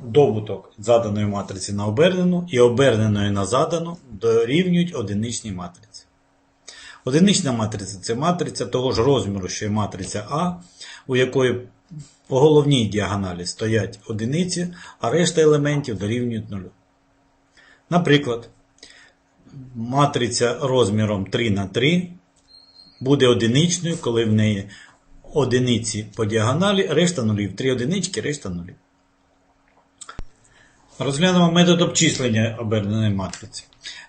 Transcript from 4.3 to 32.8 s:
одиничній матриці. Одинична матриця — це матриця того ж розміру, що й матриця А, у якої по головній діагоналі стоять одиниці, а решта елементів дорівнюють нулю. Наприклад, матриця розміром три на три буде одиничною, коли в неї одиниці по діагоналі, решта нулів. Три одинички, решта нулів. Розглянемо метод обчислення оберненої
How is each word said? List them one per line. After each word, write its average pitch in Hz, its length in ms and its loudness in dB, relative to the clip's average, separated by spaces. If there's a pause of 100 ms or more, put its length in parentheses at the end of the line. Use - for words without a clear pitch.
одиничній 110 580 -6
матриці. - 520 -16 (1000)
Одинична 147 480 4
матриця — 104 500 -4
це 117 120 -4
матриця 139 520 -2
того 127 260 -2
ж 110 100 0
розміру, 104 460 0
що - 180 -8
й - 20 -4
матриця 101 640 -4
А, 175 240 -2 (520)
у 127 100 -2
якої 127 440 2 (680)
по 131 140 0
головній 143 460 4
діагоналі 95 600 -4
стоять 110 600 -2
одиниці, 165 680 -4 (260)
а 117 100 -2
решта 170 300 2
елементів 147 580 2
дорівнюють 110 520 -4
нулю. 95 200 -12 (1200)
Наприклад, 143 580 2 (1300)
матриця 120 880 0
розміром 107 640 2
три 117 240 0
на 98 160 -2
три 151 420 0 (920)
буде 135 280 4
одиничною, 143 680 2
коли 117 280 -2
в 110 80 0
неї 107 360 0 (680)
одиниці 120 720 0 (100)
по 113 80 -2
діагоналі, 147 600 0
решта 147 360 0
нулів. 104 340 -2
Три 127 160 0
одинички, 135 480 -4
решта 143 280 -6
нулів. 87 260 -10 (2250)
Розглянемо 170 540 2
метод 175 300 4
обчислення 113 800 0
оберненої 107 540 -2